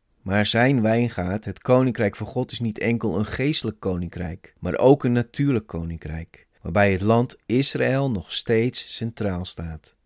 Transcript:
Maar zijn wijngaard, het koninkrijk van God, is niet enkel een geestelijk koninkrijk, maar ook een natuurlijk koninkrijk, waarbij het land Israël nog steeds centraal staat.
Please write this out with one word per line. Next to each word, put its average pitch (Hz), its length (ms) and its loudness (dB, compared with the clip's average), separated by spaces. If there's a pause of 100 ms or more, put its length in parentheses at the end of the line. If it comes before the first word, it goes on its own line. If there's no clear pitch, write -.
(200)
Maar 104 260 0
zijn 123 360 2
wijngaard, 110 640 0
het - 180 -10
koninkrijk 127 540 2
van 107 100 -8
God, 127 240 -6
is - 100 -10
niet 113 180 -4
enkel 110 400 0
een 104 80 0
geestelijk 131 540 -4
koninkrijk, 87 800 -6
maar 90 180 -2
ook 139 280 6
een 123 80 2
natuurlijk 120 540 0
koninkrijk, 82 800 -10 (140)
waarbij 101 320 4
het 90 80 0
land 117 360 2 (100)
Israël 131 640 0
nog 98 220 -4
steeds - 640 -2
centraal 101 480 -4
staat. 82 600 -10